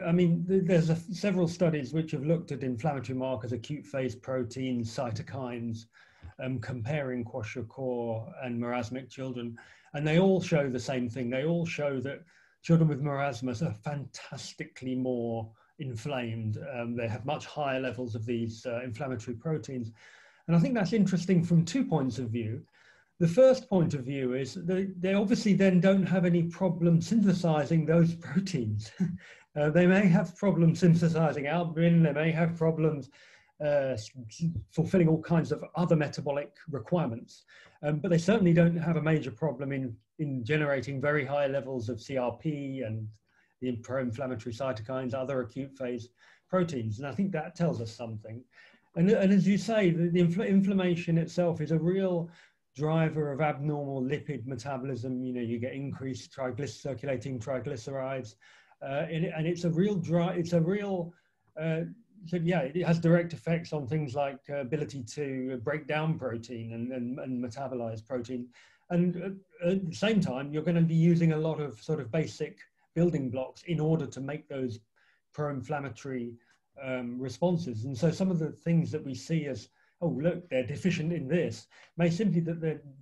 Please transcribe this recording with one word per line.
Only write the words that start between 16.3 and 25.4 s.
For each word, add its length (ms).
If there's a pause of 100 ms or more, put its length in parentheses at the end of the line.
Um, 220
they 100
have 180
much 220
higher 320
levels 380
of 100
these, 400
uh, 160
inflammatory 540
proteins. 560 (560)
And 80
I 20
think 160
that's 180
interesting 520
from 200
two 200
points 340
of 120
view. 300 (600)
The 80
first 400
point 260
of 100
view 300
is 200
that 460
they 140
obviously 400